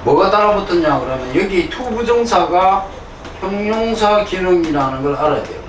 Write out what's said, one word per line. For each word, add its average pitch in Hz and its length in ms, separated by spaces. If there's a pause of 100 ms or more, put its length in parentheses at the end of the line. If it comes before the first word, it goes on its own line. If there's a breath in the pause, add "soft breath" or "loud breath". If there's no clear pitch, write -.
뭐가 165 280
따라붙었냐 196 680
그러면 131 360
여기 190 340
to 247 200
부정사가 196 960 (560)
형용사 208 840
기능이라는 160 800
걸 143 120
알아야 147 280
돼요. - 260